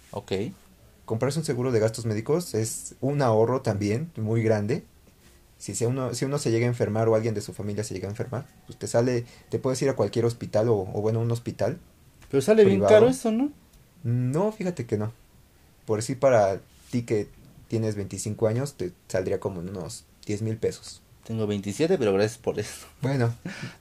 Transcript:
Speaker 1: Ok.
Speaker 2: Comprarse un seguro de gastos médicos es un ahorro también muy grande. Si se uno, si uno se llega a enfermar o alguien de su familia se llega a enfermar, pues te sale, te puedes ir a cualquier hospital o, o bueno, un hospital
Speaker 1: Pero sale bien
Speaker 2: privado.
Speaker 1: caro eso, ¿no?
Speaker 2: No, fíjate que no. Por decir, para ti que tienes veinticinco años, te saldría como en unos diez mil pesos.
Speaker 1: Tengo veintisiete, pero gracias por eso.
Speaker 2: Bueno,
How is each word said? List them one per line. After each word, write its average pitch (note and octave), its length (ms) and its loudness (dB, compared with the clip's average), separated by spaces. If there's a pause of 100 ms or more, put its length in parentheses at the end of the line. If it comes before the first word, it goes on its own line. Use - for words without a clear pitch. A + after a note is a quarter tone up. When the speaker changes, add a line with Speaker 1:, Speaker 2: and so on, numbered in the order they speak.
(120)
Speaker 1:
Ok. - 200 -10 (760)
Speaker 2:
Comprarse B2+ 340 -2
un D#3 60 -6
seguro B2+ 280 -2
de A2 80 4
gastos A2+ 240 0
médicos A#2 480 -2
es - 480 -4
un C#3+ 200 -2
ahorro A#2 400 4
también G#2+ 540 -2
muy A2+ 260 0
grande. A2 420 0 (760)
Si - 180 -10
se A#2 120 0
uno, B2+ 260 -2
si A#2 120 -4
uno C#3+ 140 -2
se A#2 120 0
llega A2+ 140 2
a A#2+ 40 2
enfermar A2+ 400 0
o A2 60 4
alguien A2 180 0
de G2+ 80 -4
su - 120 -12
familia G#2 300 -6
se G#2+ 100 -10
llega F#2+ 140 -6
a G2+ 40 -6
enfermar, A2 340 -8 (200)
pues A2 140 -20
te G#2 80 -8
sale, A#2+ 380 0 (240)
te - 100 -2
puedes C3 220 -2
ir C#3+ 80 2
a B2+ 60 -2
cualquier A2 300 0
hospital A#2 440 0
o, A2+ 60 4
o G2 260 -2
bueno, A2 200 0
un A#2 100 0
hospital A#2 480 -4 (500)
Speaker 1:
Pero C#3 120 2
sale G#3+ 240 6
bien G3 140 6
Speaker 2:
privado. G3+ 160 8
Speaker 1:
caro A3+ 140 8
eso, B3+ 220 0
¿no? B3+ 180 0 (540)
Speaker 2:
No, B2+ 500 0
fíjate F3 320 -6
que A2+ 120 0
no. G#2+ 140 -4 (720)
Por G#2+ 140 0
decir, B2 200 -4
para G#2 400 4 (320)
ti A#2+ 120 -2
que G#2+ 240 -2 (400)
tienes A2 280 -2
veinticinco G2+ 520 -4
años, B2+ 280 -2
te F2 160 -6 (180)
saldría F#2+ 320 -2
como G2 200 -4
en F2+ 80 -10
unos F#2 360 -12 (200)
diez G#2+ 160 -4
mil A2 160 -4
pesos. - 440 -6 (240)
Speaker 1:
Tengo A2 220 -2
veintisiete, G#2 500 0
pero A2 140 2
gracias G#2 260 2
por F2+ 220 -4
eso. - 260 -10 (160)
Speaker 2:
Bueno, C3 320 0 (480)